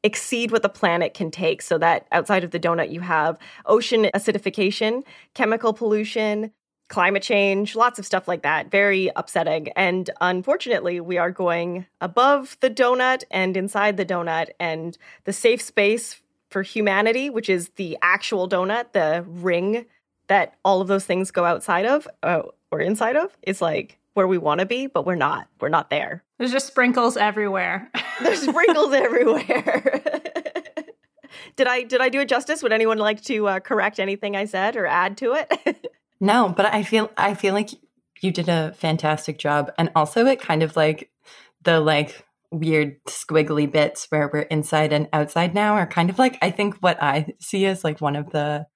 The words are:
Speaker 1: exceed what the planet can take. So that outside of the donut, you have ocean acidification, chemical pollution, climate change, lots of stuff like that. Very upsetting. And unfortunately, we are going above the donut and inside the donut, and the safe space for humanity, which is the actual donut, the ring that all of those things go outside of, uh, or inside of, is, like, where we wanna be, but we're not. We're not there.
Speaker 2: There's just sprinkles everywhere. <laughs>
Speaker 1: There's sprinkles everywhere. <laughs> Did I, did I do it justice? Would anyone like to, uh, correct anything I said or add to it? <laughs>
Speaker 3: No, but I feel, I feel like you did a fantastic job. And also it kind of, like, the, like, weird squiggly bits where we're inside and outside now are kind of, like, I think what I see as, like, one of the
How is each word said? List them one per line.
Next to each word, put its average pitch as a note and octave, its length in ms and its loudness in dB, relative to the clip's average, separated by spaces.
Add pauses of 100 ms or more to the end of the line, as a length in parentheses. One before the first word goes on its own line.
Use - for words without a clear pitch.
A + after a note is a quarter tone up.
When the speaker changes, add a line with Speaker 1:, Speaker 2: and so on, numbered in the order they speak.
Speaker 1:
exceed A3+ 500 -2
what A3+ 100 2
the G3+ 60 2
planet F3 460 0
can D#3+ 160 -6
take. E3+ 320 -2
So E3 160 0
that E3 340 2
outside F3 320 0
of E3+ 60 -10
the F3 100 -4
donut, E3+ 320 0
you E3+ 80 -10
have D#3+ 380 0 (260)
ocean A3 500 2
acidification, G#3 880 -2 (320)
chemical A3+ 380 0
pollution, G#3+ 800 -2 (380)
climate G3 320 2
change, G3+ 520 0
lots A#3 240 2
of G3 60 -12
stuff F#3 240 -2
like F3 140 -4
that. D3+ 280 -2
Very G3 460 2
upsetting. D#3+ 540 -2
And F#3 400 0 (100)
unfortunately, F3+ 800 0
we F3+ 180 -6
are F3 120 0
going F3 560 -2 (140)
above C4 600 2
the C4 100 4
donut B3+ 600 2
and F#3+ 260 -2
inside G3+ 400 0
the F#3+ 100 -4
donut, E3+ 440 -4 (100)
and E3 360 -6 (280)
the G3+ 80 -4
safe - 300 2
space G#3+ 580 -2 (300)
for G3 120 -4
humanity, A3 680 0
which A3+ 180 -6
is F3+ 280 -2
the E3+ 260 -8
actual F#3 460 0
donut, G3 440 -2
the E3+ 340 0
ring F3+ 600 -2 (420)
that F#3+ 260 2 (100)
all G3 160 4
of F#3 80 -4
those G3 180 0
things F#3 240 -2
go F3 140 0
outside F3 420 0
of, D4 200 0 (160)
uh, E3 200 0 (280)
or D3+ 100 -4
inside A3 360 0
of, F4 260 -2
is, F#3+ 200 -4
like, D#3 340 -4 (180)
where F#3+ 120 2
we F#3 100 2
wanna D#3+ 300 0
be, B3+ 220 -4
but D3+ 180 -2
we're F3+ 80 0
not. D3+ 320 0 (140)
We're B2+ 80 -2
not D#3 200 0
there. D3+ 360 -4 (120)
Speaker 2:
There's B3 140 -2
just C4 160 -2
sprinkles B3 500 2
everywhere. G3 720 -2 (180)
<laughs> - 140 -10
Speaker 1:
There's F#4 220 2
sprinkles D#4 500 4
everywhere. B3+ 1120 2
<laughs> - 1500 -10
Did B3+ 120 2
I, B3 160 0
did B3 160 0
I C4 80 4
do C4 120 0
it C#4 80 -2
justice? D4 340 0
Would A3+ 100 2
anyone A3 260 2
like G#3+ 240 0
to, G#3+ 240 -2
uh, F#3+ 140 0
correct G#3 400 -2
anything G3+ 340 -4
I G3 120 -2
said G3 300 -2
or G3+ 100 -2
add F3+ 320 0
to C4 160 0
it? D#4 580 -4
<laughs> - 40 -20 (260)
Speaker 3:
No, G#3 320 4
but G3 120 4
I G#3 160 0
feel, G#3+ 340 0
I G3+ 160 2
feel G3 220 0
like G#3 160 -2 (500)
you F#3+ 100 0
did F3 200 -2
a D#3+ 260 0
fantastic D#3 600 -2
job. D3 400 0
And E3 160 0
also E3 320 4
it C4 120 4
kind D#3+ 240 0
of, D#3 140 -2
like, D#3 340 0 (520)
the, E3 180 4
like, D3+ 460 0 (240)
weird D#3 540 0
squiggly D3+ 680 0
bits D3+ 400 0
where D3+ 200 0
we're D3+ 100 -2
inside D3+ 520 0
and D3+ 220 0
outside E3 400 0
now G#3 220 2
are F3+ 100 0
kind F3 240 0
of, F#3 80 -6
like, B3+ 240 4
I F#3 80 2
think G3+ 300 -2
what F3+ 220 2
I D3 360 0
see F#3+ 260 -2
as, F#3+ 200 -2
like, D#3 180 -2
one D3 140 0
of D3 160 -8
the D3 440 -2